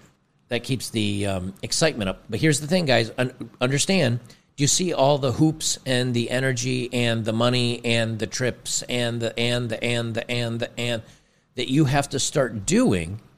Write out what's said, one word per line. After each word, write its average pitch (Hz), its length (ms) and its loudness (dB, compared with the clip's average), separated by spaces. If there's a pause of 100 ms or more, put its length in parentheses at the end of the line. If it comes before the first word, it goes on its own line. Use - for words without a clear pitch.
(480)
that 120 160 -2
keeps 131 280 -4
the, 101 340 0
um, 95 360 -4
excitement 131 480 0
up. - 200 -8
But - 100 -4
here's 156 220 4
the 151 60 -8
thing, 175 180 2
guys. 117 320 4
Un-, 123 320 -4 (100)
understand, 135 600 2 (340)
do 139 80 0
you 143 60 4
see 180 240 0
all 139 240 4
the 131 160 0
hoops 156 520 2
and 127 280 0
the 117 160 0
energy 127 640 -2
and 117 320 0
the 110 80 0
money 120 500 2
and 113 340 0
the 107 100 -4
trips - 560 -4
and 120 380 -2
the, 113 160 -4
and 120 320 0
the, 110 140 -6
and 117 300 -2
the, 113 180 -6
and 117 300 -4
the, - 180 -6
and 120 220 -4 (540)
that 123 140 -4
you 143 140 4
have 143 280 2
to 143 60 -2
start 120 480 -2
doing 113 540 2 (180)